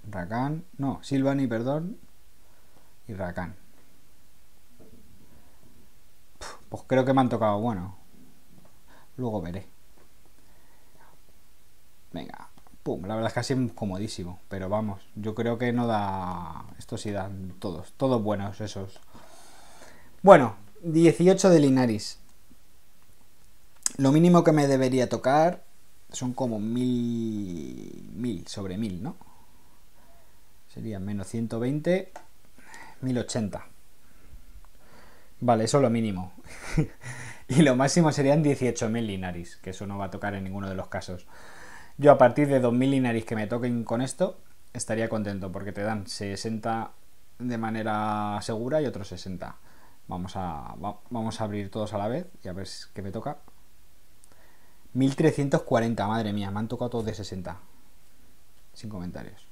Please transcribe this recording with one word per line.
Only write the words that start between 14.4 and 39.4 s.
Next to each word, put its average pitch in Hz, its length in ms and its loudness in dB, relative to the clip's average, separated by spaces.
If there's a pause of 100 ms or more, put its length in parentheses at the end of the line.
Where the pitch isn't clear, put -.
Pero 95 180 -4
vamos, 104 480 -2
yo 107 180 -4
creo 117 240 0
que 120 140 2
no 120 160 2
da. 95 800 -2 (120)
Esto - 200 -8
sí 104 140 -4
dan 95 480 -6
todos. 87 340 -6
Todos 127 280 4
buenos 101 380 0
esos. 101 400 -8 (1200)
Bueno, 151 320 12 (280)
dieciocho 170 680 8
de 165 100 12
Linares. 127 600 4 (1800)
Lo 135 140 8
mínimo 170 320 10
que 165 80 8
me 147 160 8
debería 131 420 6
tocar 151 540 4 (480)
son 127 220 -4
como 117 260 0
mil, 107 1500 -2
mil 107 340 -4
sobre 95 300 -6
mil, 95 240 -4
¿no? 139 140 -8 (1500)
Sería 113 320 -8
menos 101 280 -4
ciento 113 320 -2
veinte, 151 520 2 (880)
mil 127 160 2
ochenta. 104 480 -2 (1700)
Vale, 117 240 6
eso 143 140 4
es 139 40 8
lo 120 80 8
mínimo. 104 440 0 (440)
<laughs> 156 100 4 (600)
Y 139 160 8
lo 131 120 8
máximo 143 380 6
serían 143 300 6
dieciocho 127 460 2
mil 113 180 0
Linares, 90 500 -6